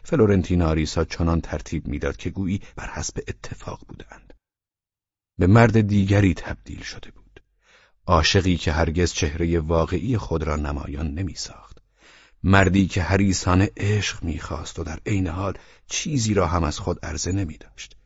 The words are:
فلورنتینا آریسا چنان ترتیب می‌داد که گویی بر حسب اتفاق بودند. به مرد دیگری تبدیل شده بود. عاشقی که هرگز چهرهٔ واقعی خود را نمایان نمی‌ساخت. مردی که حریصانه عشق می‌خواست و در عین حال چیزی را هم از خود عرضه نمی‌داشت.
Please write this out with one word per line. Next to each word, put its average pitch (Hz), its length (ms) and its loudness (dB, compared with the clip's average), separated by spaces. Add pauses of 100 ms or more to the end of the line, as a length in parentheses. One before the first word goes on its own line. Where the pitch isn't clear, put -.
فلورنتینا 95 640 4
آریسا 80 360 0
چنان 82 360 0
ترتیب - 460 -8
می‌داد 71 300 -4
که - 140 -8
گویی 98 300 -4 (160)
بر - 100 -12
حسب - 320 -10 (100)
اتفاق - 600 -12
بودند. - 460 -20 (1040)
به 92 80 4
مرد 113 340 8
دیگری 101 540 4
تبدیل - 480 -12
شده - 280 -14
بود. - 320 -20 (640)
عاشقی 90 500 4
که 80 160 0
هرگز 82 400 0
چهرهٔ 82 480 0
واقعی 82 560 0
خود 82 260 -4
را 76 140 -2
نمایان 71 500 -6
نمی‌ساخت. - 720 -10 (640)
مردی 95 440 6
که 90 160 -2
حریصانه 95 760 2
عشق 101 480 -2
می‌خواست - 540 -8
و 82 60 -6
در 80 220 -10
عین 95 200 0
حال 92 320 -6 (280)
چیزی 120 480 -2
را 92 120 2
هم 82 180 0
از 76 140 -2
خود - 260 -6
عرضه 78 280 -6
نمی‌داشت. - 720 -8